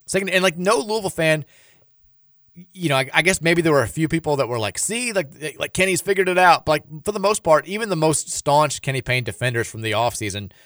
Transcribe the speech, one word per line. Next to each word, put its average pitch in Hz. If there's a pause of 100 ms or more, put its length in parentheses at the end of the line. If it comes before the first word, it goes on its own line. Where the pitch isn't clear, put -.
second, 196
and, 185
like, 180
no 196
Louisville 214
fan, 156 (1300)
you 175
know, 135
I, 135
I 160
guess 180
maybe 170
there 160
were 139
a 110
few 156
people 156
that 127
were 120
like, 104
"See, 233
like, 151
like, 147
Kenny's 190
figured 190
it 180
out." 175
But, 156
like, 151
for 208
the 208
most 202
part, 156
even 214
the 180
most 156
staunch 147
Kenny 135
Payne 123
defenders 117
from 113
the 110
offseason 104 (140)